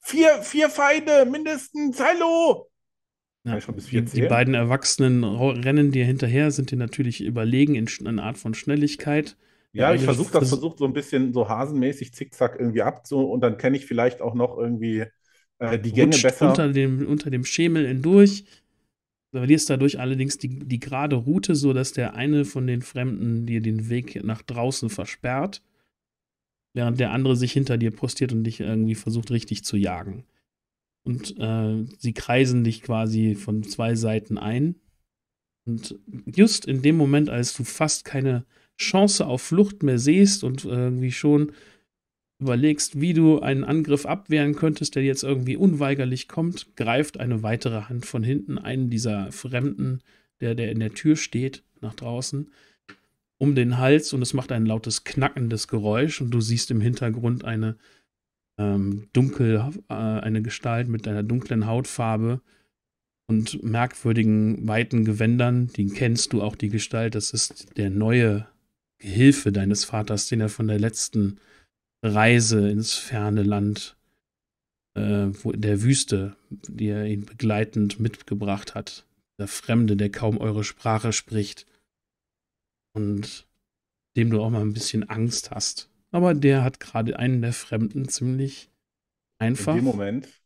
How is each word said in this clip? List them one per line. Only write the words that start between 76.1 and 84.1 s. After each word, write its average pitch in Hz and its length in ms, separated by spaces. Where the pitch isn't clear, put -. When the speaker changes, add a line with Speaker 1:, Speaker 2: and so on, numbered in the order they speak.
Speaker 2:
die 104 380
er 104 180
ihn 104 200
begleitend 107 760
mitgebracht 101 760
hat. - 300
Der 101 80
Fremde, 113 480
der 101 160
kaum 107 260
eure 107 260
Sprache 110 500
spricht - 520
und 104 520